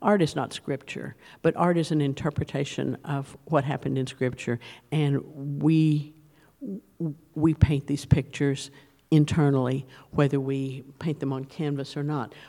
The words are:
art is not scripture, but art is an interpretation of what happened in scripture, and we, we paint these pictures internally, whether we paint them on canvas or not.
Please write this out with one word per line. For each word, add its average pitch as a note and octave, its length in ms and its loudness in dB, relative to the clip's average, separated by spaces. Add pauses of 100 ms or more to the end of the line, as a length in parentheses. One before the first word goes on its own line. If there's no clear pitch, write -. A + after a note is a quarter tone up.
art G#3 200 4
is D3+ 140 2
not C#3 180 -4
scripture, - 640 -8 (260)
but D#3+ 140 2
art F3 220 2
is D#3+ 140 0
an D#3 100 2
interpretation C#3 1000 -4
of C#3 420 -6
what D3+ 180 2
happened C3+ 340 -4
in C3 100 -2
scripture, B2 520 -4 (320)
and C#3+ 300 2 (400)
we, D3+ 520 2 (1200)
we D#3 180 4
paint C#3+ 340 2
these C#3+ 180 -4
pictures - 640 0 (400)
internally, C#3 720 4 (260)
whether C#3 280 2
we C3+ 440 -4 (160)
paint D#3 200 -4
them C#3 120 -2
on C3+ 140 -6
canvas C#3+ 500 -6
or D3 80 -6
not. C#3+ 300 -4 (160)